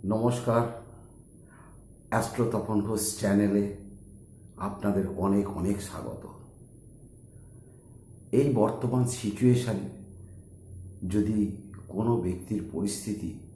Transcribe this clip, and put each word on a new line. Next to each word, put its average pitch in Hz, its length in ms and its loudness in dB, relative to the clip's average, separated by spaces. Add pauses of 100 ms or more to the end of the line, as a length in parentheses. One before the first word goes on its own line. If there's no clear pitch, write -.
নমস্কার, 117 720 2 (1300)
অ্যাস্ট্রো 110 420 2
তপন 107 300 2
ঘোষ 104 380 -2
চ্যানেলে 101 580 4 (800)
আপনাদের 98 460 0 (140)
অনেক 98 400 2
অনেক 92 240 0
স্বাগত। - 460 -10 (2000)
এই 139 220 6
বর্তমান 120 520 2
সিচুয়েশানে 113 840 2 (1160)
যদি 104 500 2 (300)
কোনো 110 300 0
ব্যক্তির 90 540 -4
পরিস্থিতি - 680 -4 (160)